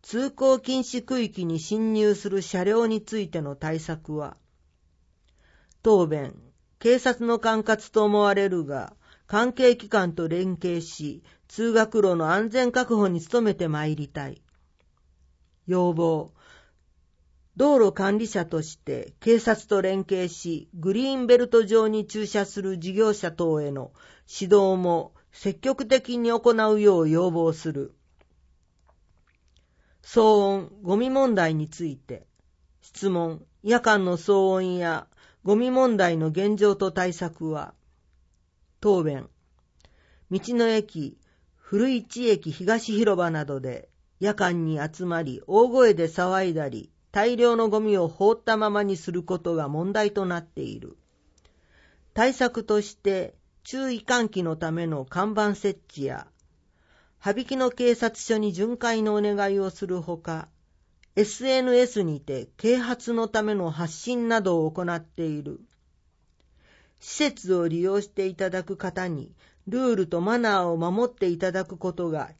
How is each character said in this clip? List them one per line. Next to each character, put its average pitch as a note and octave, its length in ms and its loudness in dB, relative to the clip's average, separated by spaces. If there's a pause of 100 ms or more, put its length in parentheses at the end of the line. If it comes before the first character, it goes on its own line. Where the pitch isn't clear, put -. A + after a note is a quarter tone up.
通 B3+ 300 -4
行 C4 280 2
禁 B3+ 220 -4
止 B3+ 240 -6
区 B3+ 160 -4
域 F#3+ 240 -4
に E3 160 -4
進 A3 320 -2
入 G#3+ 220 4
す G#3 140 -8
る F#3+ 140 -2
車 F#3 220 -4
両 A3+ 220 2
に A3 160 -2
つ A3 180 -8
い F3+ 80 -6
て E3 120 -6
の C#3+ 140 -8
対 D#3 240 -6
策 D#3+ 380 -10
は？ D3 200 -10 (1500)
答 G3+ 240 6
弁。 D3+ 280 -6 (440)
警 B3 200 4
察 B3 260 0
の A#3 140 0
管 A3 240 0
轄 A3 300 -2
と G#3+ 120 4
思 G#3 160 4
わ G3+ 140 4
れ G3 140 2
る F3 160 -2
が、 C#3 300 -10 (320)
関 A#3 260 0
係 B3 240 6
機 G#3 120 -18
関 F3+ 260 0
と E3+ 120 -4
連 F3 340 -4
携 E3+ 200 -4
し、 D#3+ 420 -12 (240)
通 A3+ 260 -2
学 A3 260 4
路 F#3+ 180 4
の D#3+ 160 0
安 G#3+ 180 0
全 B3 220 2
確 B3 240 0
保 G#3 100 4
に F3 140 0
努 A#3+ 200 0
め G#3+ 140 2
て F3 140 -4
ま D3+ 180 -2
い D#3 80 -2
り D3 140 -8
た C#3+ 200 -12
い。 - 140 -18 (1200)
要 F3+ 260 2
望。 D#3+ 400 -2 (1200)
道 C#4+ 240 4
路 G3+ 140 6
管 G3 260 0
理 A3+ 80 -4
者 F#3 200 -4
と D#3+ 160 -4
し - 160 -14
て - 420 -10
警 A3+ 180 4
察 A3 300 -2
と G3 120 2
連 F#3+ 280 -2
携 F#3 200 -2
し、 E3+ 460 -10
グ F3 180 -4
リ A#3 120 0
ー C4+ 140 -2
ン B3 80 -4
ベ B3 120 8
ル B3 100 2
ト A#3 160 6
上 A3 220 4
に G#3+ 200 -2
駐 G#3 200 -6
車 G3+ 200 -2
す G3+ 140 -12
る F#3+ 180 -6
事 F3+ 160 -8
業 G#3+ 180 4
者 G3 180 -4
等 D#3+ 300 -2
へ D3 100 -6
の C3+ 220 -10 (340)
指 F#3+ 260 0
導 G3 240 6
も F3 360 0 (180)
積 - 300 -8
極 C4 260 -2
的 B3 320 2
に A#3 140 0
行 A3+ 400 4
う G#3+ 80 4
よ G3 220 6
う D#3 60 2
要 E3+ 220 2
望 E3 220 0
す D#3+ 200 -8
る。 C#3 220 -8 (2000)
騒 - 200 2
音、 G3 500 4 (100)
ゴ F#3 140 0
ミ B3 140 0
問 C4 260 2
題 D#3+ 180 2
に D3+ 140 -4
つ E3+ 160 -12
い C#3 120 -8
て。 - 300 -18 (540)
質 - 280 -6
問。 E3+ 360 -2 (180)
夜 A#3 180 2
間 G#3+ 240 4
の F3+ 120 0
騒 F#3+ 360 2
音 F#3 240 -2
や E3+ 300 -4 (380)
ゴ G3 100 2
ミ B3 160 2
問 B3+ 260 4
題 F3 200 2
の D#3+ 120 0
現 G3 280 0
状 G3+ 180 4
と G3 160 -2
対 F3+ 220 -2
策 D#3+ 380 -8
は？ D3 240 -10 (1080)
答 F#3+ 240 2
弁。 C#3+ 240 -6 (1040)
道 F#3 120 -2
の A#3 260 0
駅、 G#3 500 -2 (360)
古 A3+ 360 -2
市 A#3+ 380 -4
駅 F#3 220 2
東 A3 420 -2
広 G#3 240 2
場 F3 140 0
な D#3 140 -4
ど C#3 160 -8
で B2+ 300 -12 (280)
夜 G#3 160 -2
間 F3 300 -2
に D#3 160 -4
集 D#3 240 -8
ま E3+ 180 -4
り、 C3 240 -10
大 A3 220 6
声 A#3 260 6
で E3 140 0
騒 F#3 400 0
い E3 60 -2
だ D3+ 140 -4
り、 A2 220 -12 (220)
大 A#3 240 2
量 A#3+ 180 6
の A3+ 140 2
ゴ G#3 100 2
ミ G#3+ 180 2
を E3+ 120 0
放 G3+ 240 4
っ A3+ 40 2
た A3+ 200 0
ま G#3+ 140 2
ま G#3 120 0
に G3 140 -2
す E3+ 160 -10
る F3 100 -4
こ F3+ 160 -4
と E3+ 160 -4
が D3+ 140 -2
問 E3 240 -4
題 G#3 200 0
と G3 140 -2
な F3 120 -4
っ E3 80 -12
て - 160 -12
い A2+ 180 -10
る。 - 160 -18 (1160)
対 B3 220 2
策 A#3+ 300 -2
と G#3 160 2
し G#3 160 -12
て、 F#3+ 400 -4 (260)
注 C4 300 -6
意 A3+ 60 -6
喚 A#3 300 0
起 F#3+ 140 -4
の D#3+ 140 -4
た D#3+ 160 -6
め E3+ 140 -4
の D3 180 -6
看 F#3+ 280 -4
板 G#3 220 0
設 G3 240 -4 (120)
置 C#3 160 -10
や、 B2+ 200 -10 (920)
羽 G#3 240 -4
曳 C4+ 140 -6
野 B3+ 140 2
警 A#3+ 240 2
察 A3+ 260 -4
署 A3+ 160 -2
に G#3+ 160 -2
巡 G#3+ 240 -4
回 A#3 260 -2
の G#3+ 120 0
お G#3 80 0
願 G3+ 320 -2
い G3 60 0
を F#3+ 100 -4
す F#3+ 160 -10
る F3+ 140 -4
ほ E3+ 180 -8
か、 E3 300 -10 (640)
エ G3+ 100 2
ス A#3 220 -6
エ C4 160 2
ヌ B3+ 140 2
エ B3 100 6
ス A3 160 -4
に D3+ 180 -4
て C3 360 -8
啓 A#3+ 220 2
発 A#3+ 340 -6
の A3+ 160 -2
た A3 140 -2
め G#3+ 120 -2
の F3 160 -2
発 D#3+ 220 -6
信 A#3+ 360 -4
な A3+ 120 2
ど E3+ 260 0
を D#3+ 60 -4
行 F3+ 100 -8
っ E3+ 220 -6
て - 220 -8
い D3+ 160 -6
る。 C#3+ 180 -12 (1400)
施 - 320 -2
設 F#3 240 -2
を E3+ 140 0
利 E3 140 -2
用 G3 180 0
し G3+ 80 -12
て F#3+ 180 -6
い F#3 80 -6
た F#3+ 140 -4
だ F#3 160 -6
く F#3+ 120 -10
方 F#3 300 -6
に、 D#3 260 -8 (360)
ル A3 120 -4
ー B3 140 2
ル F#3 140 0
と E3+ 120 -2
マ G#3+ 180 0
ナ G#3 260 0
ー - 20 -2
を E3+ 120 -2
守 G3+ 340 -2
っ - 20 -20
て F#3 140 -2
い E3+ 100 -2
た F#3 140 -2
だ F#3 120 -2
く F#3+ 120 -14
こ F#3 160 -6
と E3+ 180 -4
が D#3 300 -6